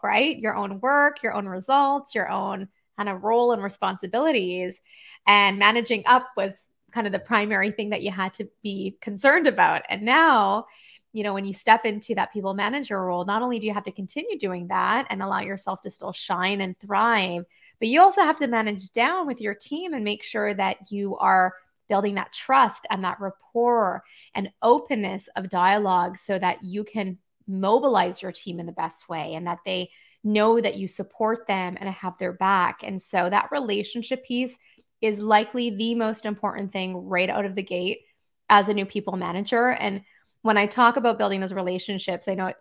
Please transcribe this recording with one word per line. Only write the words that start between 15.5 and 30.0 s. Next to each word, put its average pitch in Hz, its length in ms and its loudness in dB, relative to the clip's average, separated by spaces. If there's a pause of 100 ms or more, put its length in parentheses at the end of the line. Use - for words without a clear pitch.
to 190 80 -12
still 196 220 -12
shine 190 500 -2
and 185 160 -8
thrive, 196 640 0 (340)
but 226 100 -2
you 277 120 6
also 392 220 8
have 311 140 4
to 311 100 -2
manage 214 460 -2
down 311 340 0
with 247 140 -6
your 208 160 -4
team 330 360 -10
and 240 120 -4
make 208 180 -4
sure 208 320 -2
that 190 380 -4
you 202 240 -4
are 185 360 4 (360)
building 202 260 0
that - 180 -6
trust 262 580 2
and 190 120 -4
that 185 180 -4
rapport 214 840 -2 (320)
and 196 120 -4 (140)
openness 214 720 0
of 190 160 -6
dialogue 185 640 2
so 196 220 -4
that 185 240 -2
you 196 220 -8
can 190 340 -6 (300)
mobilize 190 760 2
your 185 80 -8
team 170 300 -10
in 170 60 -10
the 170 60 -10
best 170 360 -8
way 160 260 -8
and 175 140 -8
that 170 180 -6
they 180 240 -4 (320)